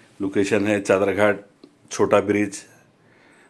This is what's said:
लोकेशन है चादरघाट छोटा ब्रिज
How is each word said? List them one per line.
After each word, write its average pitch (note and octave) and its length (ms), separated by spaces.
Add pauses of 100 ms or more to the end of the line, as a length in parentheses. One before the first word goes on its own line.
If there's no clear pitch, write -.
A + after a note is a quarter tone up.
(200)
लोकेशन G2+ 460
है G#2 140
चादरघाट G2 600 (500)
छोटा A2 300
ब्रिज G2+ 400 (880)